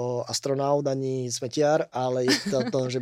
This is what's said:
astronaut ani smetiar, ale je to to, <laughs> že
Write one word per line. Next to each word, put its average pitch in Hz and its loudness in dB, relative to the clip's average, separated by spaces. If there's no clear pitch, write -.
astronaut 139 0
ani 131 -2
smetiar, 147 0
ale 127 0
je 135 4
to 135 2
to, 135 2
<laughs> 127 -4
že - -2